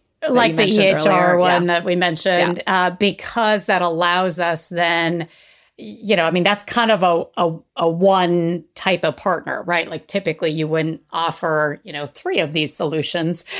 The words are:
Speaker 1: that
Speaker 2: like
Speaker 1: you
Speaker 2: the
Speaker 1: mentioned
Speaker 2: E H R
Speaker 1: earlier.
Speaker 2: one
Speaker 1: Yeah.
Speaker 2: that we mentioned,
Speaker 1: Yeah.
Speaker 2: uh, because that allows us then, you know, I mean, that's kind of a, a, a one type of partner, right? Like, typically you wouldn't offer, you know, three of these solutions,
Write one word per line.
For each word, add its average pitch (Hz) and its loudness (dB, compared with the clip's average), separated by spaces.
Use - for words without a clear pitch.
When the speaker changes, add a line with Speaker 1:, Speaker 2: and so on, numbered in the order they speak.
Speaker 1:
that 302 -2
Speaker 2:
like 240 4
Speaker 1:
you 160 -2
Speaker 2:
the 226 2
Speaker 1:
mentioned 208 4
Speaker 2:
E 190 6
H 196 2
R 180 4
Speaker 1:
earlier. 180 4
Speaker 2:
one 180 4
Speaker 1:
Yeah. 175 0
Speaker 2:
that 175 0
we 180 0
mentioned, 175 0
Speaker 1:
Yeah. 180 2
Speaker 2:
uh, - -2
because 202 -2
that 180 2
allows 175 0
us 170 -2
then, 170 -2
you 208 -4
know, 165 2
I 165 0
mean, 180 2
that's 208 0
kind 226 0
of 196 2
a, 170 2
a, 165 -2
a 170 0
one 175 2
type 185 -2
of 156 -2
partner, 156 -4
right? 170 -2
Like, 160 -10
typically 190 -4
you 156 -2
wouldn't 160 -2
offer, 156 -2
you 185 -18
know, 147 -8
three 359 -4
of 151 -2
these 151 -2
solutions, 165 -2